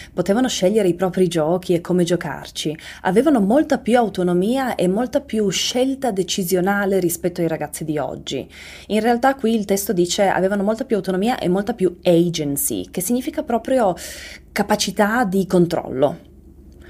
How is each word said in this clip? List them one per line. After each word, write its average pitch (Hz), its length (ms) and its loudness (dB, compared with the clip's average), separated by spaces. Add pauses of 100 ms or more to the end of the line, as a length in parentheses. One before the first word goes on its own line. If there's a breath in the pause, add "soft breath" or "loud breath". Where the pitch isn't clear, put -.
(140 loud breath)
potevano 214 360 0
scegliere 190 400 2
i 170 60 2
propri 185 340 0
giochi 170 440 0
e 165 60 2
come 180 240 2
giocarci, 165 760 -4 (260 loud breath)
avevano 247 360 4
molta 254 380 4
più 233 200 2
autonomia 196 760 0
e 180 140 2
molta 247 320 0
più 220 260 -2
scelta 262 640 -2
decisionale 190 880 0
rispetto 175 400 -2
ai 170 80 2
ragazzi 156 380 -6
di 151 120 -2
oggi. 135 480 -6 (420 loud breath)
In 208 120 0
realtà 240 360 0
qui 226 200 0
il 214 80 0
testo 196 300 -2
dice 175 340 2
avevano 190 360 0
molta 220 200 -2
più 233 140 -2
autonomia 190 400 -2
e - 100 -4
molta 196 260 0
più 185 300 -2
agency, 156 880 0
che - 80 -8
significa 254 440 -4
proprio 233 520 2 (560 loud breath)
capacità 208 720 0
di 190 240 0
controllo. 165 800 0 (640 loud breath)